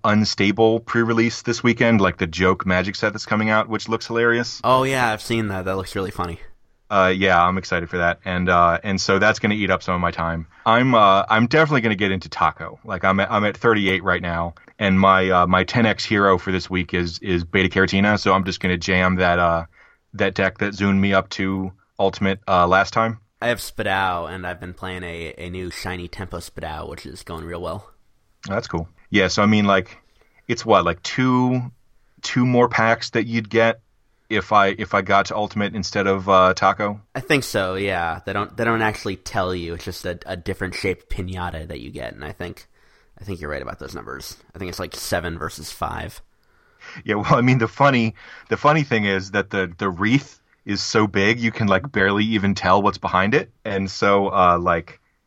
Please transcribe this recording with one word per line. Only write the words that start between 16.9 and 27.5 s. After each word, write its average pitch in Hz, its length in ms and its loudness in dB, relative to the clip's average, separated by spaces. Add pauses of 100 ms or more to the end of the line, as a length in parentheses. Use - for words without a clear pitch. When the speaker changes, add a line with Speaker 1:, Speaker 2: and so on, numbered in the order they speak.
Speaker 1:
is, 87 260 -2
is 87 240 -2
Beta 92 240 2
Carotina, 98 500 2
so 98 160 2
I'm 92 120 2
just 92 160 -6
gonna 90 160 0
jam 92 400 2
that, 87 220 2
uh, 85 260 0 (480)
that 98 220 -2
deck 95 240 -2
that 101 140 -4
zoomed 98 280 2
me 98 120 2
up 95 180 2
to 95 420 -4 (260)
Ultimate, 98 480 0
uh, 90 180 4
last 95 280 2
time. 113 260 -2 (220)
Speaker 2:
I 117 80 -2
have 98 100 -2
Spadao, 92 760 -4
and 92 140 -10
I've 87 140 -10
been 90 120 -12
playing 92 300 -12
a, 85 340 -12
a 87 120 -12
new 90 200 -10
shiny 90 380 -10
Tempo 90 300 -12
Spadao, 80 500 -12
which - 180 -14
is - 180 -18
going 82 200 -12
real 87 180 -10